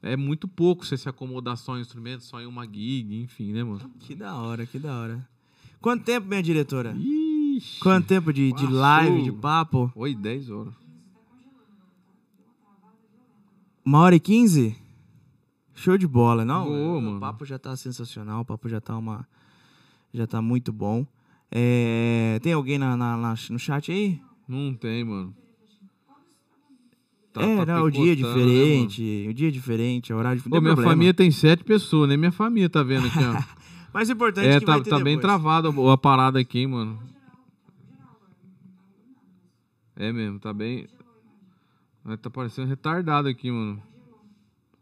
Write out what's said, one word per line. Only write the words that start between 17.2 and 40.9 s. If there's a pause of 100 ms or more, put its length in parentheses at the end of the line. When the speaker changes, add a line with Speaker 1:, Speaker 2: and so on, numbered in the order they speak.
Speaker 2:
já
tá
sensacional,
o
papo
já
tá
uma, (880)
já
tá
muito
bom. (460)
É,
tem
alguém
na,
na,
na, (140)
no
chat
aí? (260)
Speaker 1:
Não
tem,
mano. (2000)
Tá,
Speaker 2:
É,
Speaker 1:
tá
Speaker 2:
não,
o
dia
é
Speaker 1:
picotando,
né,
Speaker 2:
diferente,
Speaker 1:
mano?
Speaker 2:
o
dia
é
diferente,
é
horário,
não
Speaker 1:
Ô,
Speaker 2:
tem
Speaker 1:
minha
Speaker 2:
problema.
Speaker 1:
família
tem
sete
pessoas,
nem
minha
família
tá
vendo
aqui,
ó. (220)
Speaker 2:
<laughs>
Mas
o
importante
Speaker 1:
É,
Speaker 2:
é
que
Speaker 1:
tá,
Speaker 2:
vai
ter
Speaker 1:
tá
bem
Speaker 2:
depois.
Speaker 1:
travada (220)
a
parada
aqui,
hein,
mano. (3000)
É
mesmo,
tá
bem. (1160)